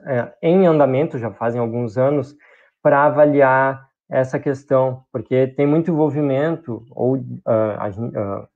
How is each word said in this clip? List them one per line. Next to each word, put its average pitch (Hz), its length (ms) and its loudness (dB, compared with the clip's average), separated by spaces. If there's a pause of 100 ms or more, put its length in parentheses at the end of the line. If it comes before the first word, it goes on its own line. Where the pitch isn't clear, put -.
eh, 123 260 -4 (100)
em 180 240 4
andamento, 147 520 2
já 113 120 -6
fazem 117 300 -4
alguns 117 380 -4
anos, 139 360 0 (480)
pra 143 220 4
avaliar 135 840 2 (220)
essa 131 300 -2
questão, 131 760 -2
porque 131 360 0
tem 143 180 0
muito 165 240 2
envolvimento, 147 1000 -2
ou, 131 280 -2 (260)
ah, 110 400 -2
a 107 60 -6
gen-, 110 260 -8
ah, 98 400 -8